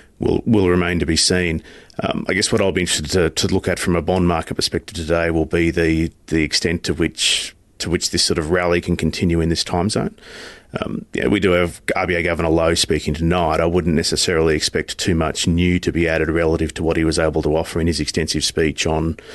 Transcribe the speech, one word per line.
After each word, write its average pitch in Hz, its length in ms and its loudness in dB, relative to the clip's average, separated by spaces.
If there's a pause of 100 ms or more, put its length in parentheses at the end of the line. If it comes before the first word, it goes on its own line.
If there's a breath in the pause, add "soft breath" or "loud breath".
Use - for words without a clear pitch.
(180 loud breath)
will, 85 260 0
will 104 240 4
remain 90 300 2
to 80 80 0
be 80 100 2
seen. 87 460 0 (400 loud breath)
Um, - 260 -4
I 92 60 0
guess 98 160 0
what 107 100 2
I'll 98 120 2
be 92 100 0
interested 78 300 -4
to, 85 180 4
to 90 240 -2
look 95 140 0
at 87 100 -2
from 90 160 0
a 82 80 2
bond 92 240 2
market 82 300 0
perspective - 400 -4
today 85 340 0
will 82 160 0
be 85 240 2
the, 80 420 2 (140)
the 80 160 0
extent 85 420 -2
to 87 80 -2
which, - 600 -2 (240)
to - 100 -6
which 82 220 -2
this 85 140 0
sort - 140 0
of 78 120 -2
rally 87 300 2
can 85 160 -2
continue 82 440 0
in 82 80 2
this 82 140 0
time 90 260 -2
zone. - 260 -2 (680 loud breath)
Um, - 320 -6
you - 80 -2
know, 62 80 2
we 101 100 2
do 90 120 2
have 87 280 0 (160)
R 92 100 -2
B 87 80 0
A 85 80 0
Governor 82 280 0
Lowe 82 240 4
speaking 78 400 -2
tonight. 82 440 0
I 82 60 2
wouldn't 85 300 0
necessarily 80 600 2
expect - 440 -4
too 92 160 0
much 78 320 -2
new 90 320 2
to - 120 -2
be 82 160 0
added 80 220 0
relative 80 460 0
to 82 80 -6
what 80 160 0
he 80 60 2
was 80 140 0
able 78 220 0
to 78 160 0
offer 82 240 -2
in 80 60 0
his 78 140 -2
extensive 78 440 -2
speech 80 420 0
on 80 300 -2 (180 loud breath)